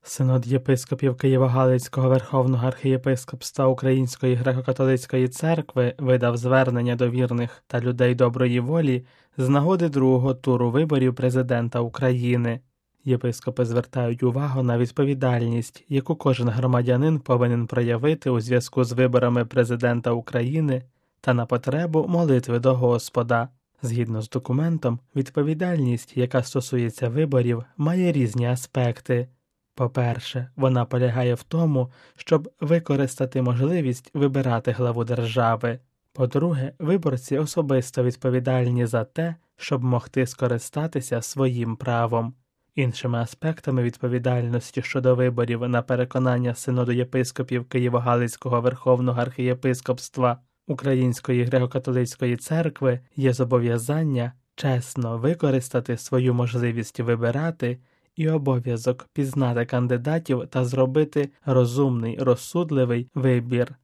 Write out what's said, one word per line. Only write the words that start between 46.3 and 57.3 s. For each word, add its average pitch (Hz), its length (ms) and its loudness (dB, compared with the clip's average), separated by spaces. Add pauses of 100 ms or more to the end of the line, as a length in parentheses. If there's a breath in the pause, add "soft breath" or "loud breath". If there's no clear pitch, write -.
Синоду 123 380 -2
єпископів 127 680 -2
Києво-Галицького 120 1000 0
Верховного 123 600 0
архієпископства 123 1160 -2 (280)
Української 127 800 0
греко-католицької 123 920 -2
церкви 143 640 -2 (160)
є 135 160 2
зобов'язання 123 1000 0 (220)
чесно 123 640 -2
використати 131 800 -2
свою 127 380 0
можливість 120 680 -2
вибирати 120 800 -2 (380 soft breath)